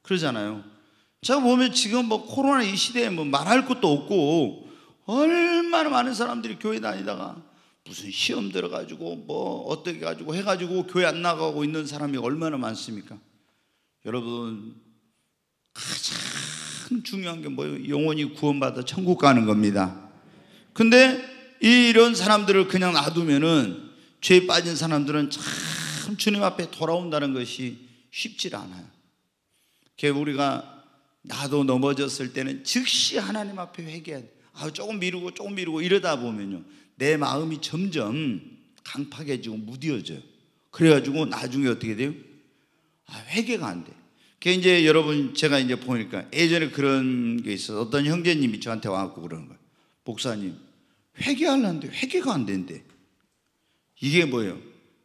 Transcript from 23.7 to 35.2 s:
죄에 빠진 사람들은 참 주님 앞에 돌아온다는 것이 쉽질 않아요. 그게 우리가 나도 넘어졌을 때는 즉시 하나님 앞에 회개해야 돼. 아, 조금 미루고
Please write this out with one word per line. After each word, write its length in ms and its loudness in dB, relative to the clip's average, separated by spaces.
죄에 260 8
빠진 280 0
사람들은 540 0
참 880 -8
주님 260 0
앞에 280 -2
돌아온다는 640 -2
것이 540 -8
쉽질 440 -8
않아요. 300 -14
그게 140 0
우리가 760 -4
나도 420 -2
넘어졌을 680 -2
때는 300 -8
즉시 540 0
하나님 420 -6
앞에 240 -14
회개해야 380 -12
돼. 120 -20
아, 180 -10
조금 280 -8
미루고 360 -6